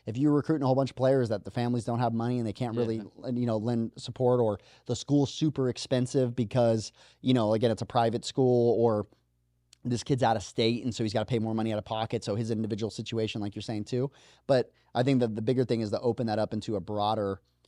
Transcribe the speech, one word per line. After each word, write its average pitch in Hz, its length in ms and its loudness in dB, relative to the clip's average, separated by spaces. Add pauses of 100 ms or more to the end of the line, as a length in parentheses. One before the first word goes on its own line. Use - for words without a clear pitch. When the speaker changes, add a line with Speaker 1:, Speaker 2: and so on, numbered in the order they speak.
Speaker 1:
If 113 100 -6
you're 147 160 2
recruiting 147 300 0
a 135 40 0
whole 131 100 4
bunch 131 140 0
of - 60 -18
players 131 340 2
that 101 140 -4
the 101 60 -12
families 120 340 -2
don't 117 140 -2
have 120 140 0
money 120 260 -2
and 117 80 -2
they 104 60 -4
can't 117 240 -6
really, 113 220 0 (260)
Speaker 2:
Yeah. 131 100 -6
Speaker 1:
you 120 120 -2
know, 113 100 0
lend 113 400 -2
support, 123 420 0
or 107 220 0 (240)
the 123 100 -4
school's 143 400 2
super 139 340 0
expensive 123 680 0
because, 117 560 2 (300)
you 127 120 4
know, 110 200 4
again, 113 180 2
it's 107 100 -4
a - 40 -4
private 117 380 0
school, 120 560 4
or 107 280 2 (760)
this 120 180 -2
kid's 131 220 0
out 113 100 4
of 101 80 -2
state, 117 400 0
and 120 100 -2
so 117 120 -4
he's 107 80 -2
gotta 110 140 0
pay 123 120 0
more 110 160 -2
money 110 180 -2
out 104 60 -2
of 104 60 -6
pocket, 110 400 -4
so 131 100 -2
his 113 160 -2
individual 107 400 -2
situation, 110 500 -4
like 101 140 -6
you're 104 80 -10
saying, 107 220 -6
too. 131 260 -2 (380)
But 131 240 2 (240)
I 120 80 2
think 135 160 4
that 110 160 0
the 113 60 -4
bigger 127 220 0
thing 117 160 0
is 107 100 -4
to 107 100 -2
open 120 260 -2
that 107 140 0
up 107 120 -2
into 110 220 -4
a 98 60 -2
broader 104 600 -2 (280)